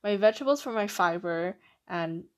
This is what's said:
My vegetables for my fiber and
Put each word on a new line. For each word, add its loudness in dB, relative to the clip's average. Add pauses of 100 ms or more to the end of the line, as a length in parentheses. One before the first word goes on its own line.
My 0
vegetables 4
for -6
my 0
fiber -2 (280)
and -4 (140)